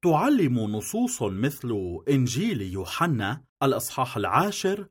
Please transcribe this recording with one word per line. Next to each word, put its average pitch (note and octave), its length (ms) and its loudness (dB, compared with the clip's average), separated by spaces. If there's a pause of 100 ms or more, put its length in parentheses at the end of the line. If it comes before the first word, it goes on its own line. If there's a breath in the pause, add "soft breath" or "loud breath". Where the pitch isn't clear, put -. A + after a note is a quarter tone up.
تعلم E3+ 560 4
نصوص A2 640 -2
مثل G#2 760 -2 (100)
إنجيل C3+ 520 2
يوحنا G2+ 800 -2 (200)
الإصحاح B2+ 540 -2
العاشر F#3 720 0